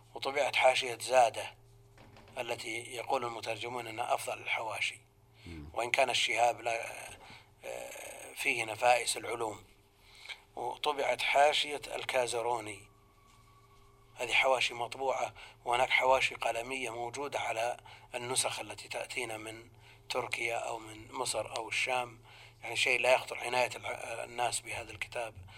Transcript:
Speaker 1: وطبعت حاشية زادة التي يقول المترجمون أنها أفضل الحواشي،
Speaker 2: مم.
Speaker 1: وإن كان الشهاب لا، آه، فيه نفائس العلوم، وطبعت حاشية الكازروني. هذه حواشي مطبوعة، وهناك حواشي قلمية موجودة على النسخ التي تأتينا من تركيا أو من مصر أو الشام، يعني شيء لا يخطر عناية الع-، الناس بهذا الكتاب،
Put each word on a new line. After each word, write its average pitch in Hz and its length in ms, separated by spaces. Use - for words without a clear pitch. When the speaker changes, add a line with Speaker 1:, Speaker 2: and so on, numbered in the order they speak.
Speaker 1:
وطبعت 135 400
حاشية 127 460
زادة 117 540
التي 120 580
يقول 120 300
المترجمون 117 600
أنها 117 260
أفضل 120 240
الحواشي، - 640
Speaker 2:
مم. 78 260
Speaker 1:
وإن 117 180
كان 131 180
الشهاب 113 520
لا، 117 300
آه، - 720
فيه 123 280
نفائس 117 540
العلوم، 110 460
وطبعت 123 640
حاشية 147 600
الكازروني. 117 960
هذه 120 180
حواشي 123 400
مطبوعة، 120 600
وهناك 123 240
حواشي 131 460
قلمية 120 540
موجودة 120 500
على 117 380
النسخ 123 440
التي 107 280
تأتينا 117 500
من 110 320
تركيا 117 460
أو 120 240
من 107 320
مصر 120 460
أو 113 120
الشام، 120 500
يعني 117 120
شيء 127 240
لا 123 140
يخطر 117 240
عناية 123 380
الع-، 117 480
الناس 120 380
بهذا 110 300
الكتاب، 110 420